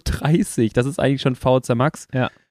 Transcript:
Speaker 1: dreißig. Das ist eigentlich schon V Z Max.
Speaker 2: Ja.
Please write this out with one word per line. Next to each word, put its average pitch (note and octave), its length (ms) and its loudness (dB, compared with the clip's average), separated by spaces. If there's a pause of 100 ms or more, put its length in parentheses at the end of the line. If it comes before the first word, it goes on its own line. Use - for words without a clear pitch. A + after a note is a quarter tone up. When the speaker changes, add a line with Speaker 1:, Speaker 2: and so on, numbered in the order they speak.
Speaker 1:
dreißig. - 680 0
Das B2 140 0
ist C#3 120 -6
eigentlich C3+ 240 0
schon C3 140 0
V C3 240 2
Z B2 160 -2
Max. C3+ 380 -2
Speaker 2:
Ja. B2+ 160 0 (220)